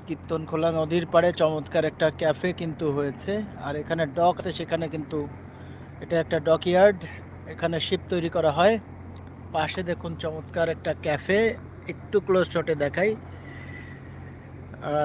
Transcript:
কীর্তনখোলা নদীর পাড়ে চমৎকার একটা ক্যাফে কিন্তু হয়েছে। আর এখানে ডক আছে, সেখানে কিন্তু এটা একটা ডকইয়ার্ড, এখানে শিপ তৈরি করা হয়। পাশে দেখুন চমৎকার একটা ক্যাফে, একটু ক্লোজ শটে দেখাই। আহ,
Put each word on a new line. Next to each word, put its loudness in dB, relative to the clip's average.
কীর্তনখোলা 0
নদীর 2
পাড়ে 8
চমৎকার 2
একটা 2
ক্যাফে 2
কিন্তু -2
হয়েছে। -2
আর -4
এখানে -2
ডক 4
আছে, -4
সেখানে -2
কিন্তু -4
এটা 0
একটা 0
ডকইয়ার্ড, 6
এখানে -2
শিপ 0
তৈরি 0
করা 4
হয়। 6
পাশে -2
দেখুন -6
চমৎকার -2
একটা -2
ক্যাফে, 2
একটু -2
ক্লোজ 4
শটে 0
দেখাই। 2
আহ, -12